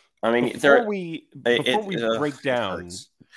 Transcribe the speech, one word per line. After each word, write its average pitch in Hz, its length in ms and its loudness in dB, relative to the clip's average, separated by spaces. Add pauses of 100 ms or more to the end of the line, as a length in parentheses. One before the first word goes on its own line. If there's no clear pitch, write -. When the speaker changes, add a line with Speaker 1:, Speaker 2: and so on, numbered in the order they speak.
(220)
Speaker 1:
I 113 100 0
mean, 120 120 2
Speaker 2:
Before - 160 -4
Speaker 1:
there, 240 240 6
Speaker 2:
we, 185 480 -6
Speaker 1:
it, 127 320 0
Speaker 2:
before 127 160 2
Speaker 1:
it, 208 60 -6
Speaker 2:
we 185 160 -4
Speaker 1:
ugh, 113 160 0
Speaker 2:
break 147 160 -2
Speaker 1:
it - 80 -18
Speaker 2:
down, 107 420 -2
Speaker 1:
hurts. 87 260 -16 (260)